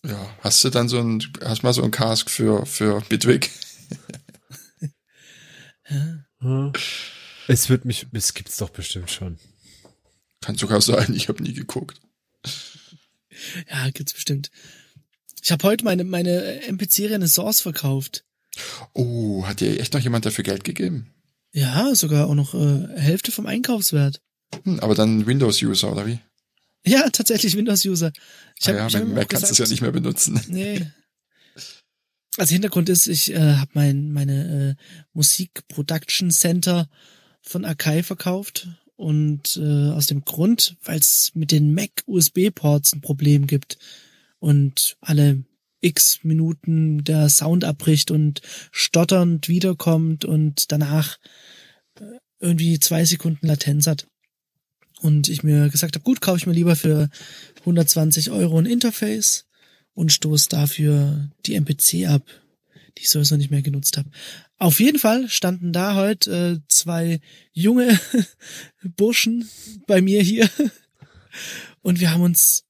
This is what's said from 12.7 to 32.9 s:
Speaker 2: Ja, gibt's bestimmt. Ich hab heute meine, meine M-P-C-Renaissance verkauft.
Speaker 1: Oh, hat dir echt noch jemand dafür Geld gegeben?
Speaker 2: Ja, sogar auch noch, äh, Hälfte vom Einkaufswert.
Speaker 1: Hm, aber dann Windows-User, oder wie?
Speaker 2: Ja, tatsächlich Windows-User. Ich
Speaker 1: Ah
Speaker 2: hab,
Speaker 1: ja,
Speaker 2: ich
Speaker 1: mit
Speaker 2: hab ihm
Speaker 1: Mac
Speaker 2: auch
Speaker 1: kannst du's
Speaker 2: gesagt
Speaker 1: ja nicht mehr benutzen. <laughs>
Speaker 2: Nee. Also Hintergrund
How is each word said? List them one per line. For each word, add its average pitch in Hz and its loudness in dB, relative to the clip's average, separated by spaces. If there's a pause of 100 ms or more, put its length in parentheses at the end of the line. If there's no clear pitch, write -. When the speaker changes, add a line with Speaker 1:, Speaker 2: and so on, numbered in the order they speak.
Speaker 2:
Ja, 135 -4
gibt's 143 -10
bestimmt. 139 -6 (920)
Ich - 0
hab 151 -2
heute 214 2
meine, 185 0
meine 180 -4
M-P-C-Renaissance 202 0
verkauft. 135 -6 (680)
Speaker 1:
Oh, 113 -2
hat 101 -8
dir 104 0
echt 120 -6
noch 139 0
jemand 117 -2
dafür 107 -4
Geld 98 -4
gegeben? 165 -6 (380)
Speaker 2:
Ja, 156 0
sogar 151 2
auch 147 0
noch, 143 0
äh, 143 0 (120)
Hälfte 165 0
vom 220 -6
Einkaufswert. 190 -2 (440)
Speaker 1:
Hm, 185 -2
aber 107 2
dann 110 2
Windows-User, 110 0
oder 101 -4
wie? 117 -6 (680)
Speaker 2:
Ja, 269 4
tatsächlich 208 0
Windows-User. 190 0 (460)
Ich - 0
Speaker 1:
Ah 113 0
Speaker 2:
hab, 104 0
Speaker 1:
ja, 107 -2
Speaker 2:
ich 113 -2
Speaker 1:
mit 104 0
Speaker 2:
hab 156 -2
ihm 101 -2
Speaker 1:
Mac 104 0
Speaker 2:
auch - -20
Speaker 1:
kannst - -4
du's - 2
Speaker 2:
gesagt - -2
Speaker 1:
ja - 0
nicht 120 -2
mehr 120 -2
benutzen. - -2
<laughs> - -16
Speaker 2:
Nee. 190 -6 (1500)
Also 160 2
Hintergrund 180 0